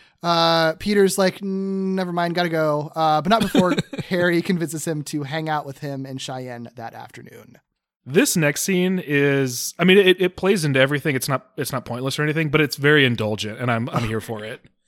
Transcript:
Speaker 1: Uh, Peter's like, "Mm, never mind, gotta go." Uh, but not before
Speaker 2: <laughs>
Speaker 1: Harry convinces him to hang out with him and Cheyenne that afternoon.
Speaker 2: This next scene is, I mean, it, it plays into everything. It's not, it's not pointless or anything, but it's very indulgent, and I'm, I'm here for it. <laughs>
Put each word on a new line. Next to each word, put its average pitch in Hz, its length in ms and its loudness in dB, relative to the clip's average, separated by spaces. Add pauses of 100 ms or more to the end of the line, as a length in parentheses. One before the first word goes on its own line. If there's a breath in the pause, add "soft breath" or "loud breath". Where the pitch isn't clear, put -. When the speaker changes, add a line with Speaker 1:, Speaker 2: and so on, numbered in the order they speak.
(240 soft breath)
Speaker 1:
Uh, 165 560 4
Peter's 202 400 2
like, 185 200 2
"Mm, 190 540 -4
never 185 200 -2
mind, 170 200 0
gotta 175 160 0
go." 156 460 0
Uh, 156 260 2
but 151 80 -2
not 220 120 4
before 185 340 2 (160)
Speaker 2:
<laughs> - 160 -8
Speaker 1:
Harry 175 340 2
convinces 165 460 -4
him 151 160 -4
to 151 200 -6
hang 156 260 -6
out 147 180 -4
with 139 120 -14
him 139 260 -10
and 135 140 -10
Cheyenne 127 560 -12
that 117 200 -14
afternoon. - 640 -20 (480)
Speaker 2:
This 180 280 2
next 147 280 0
scene 185 420 0
is, 139 720 0
I 175 60 -2
mean, 185 160 6
it, 185 200 6
it 180 160 -2
plays 185 300 0
into 135 140 2
everything. 139 360 2
It's 127 140 -4
not, 131 280 -6
it's 139 140 -6
not 131 140 -6
pointless 127 320 -6
or 151 60 -2
anything, 151 260 -2
but 147 100 2
it's 151 180 0
very 143 280 6
indulgent, 107 540 -2
and 123 100 -2
I'm, 117 200 0
I'm 120 180 -2
here 110 140 -4
for 107 220 -10
it. 117 220 -14
<laughs> - 60 -20 (160)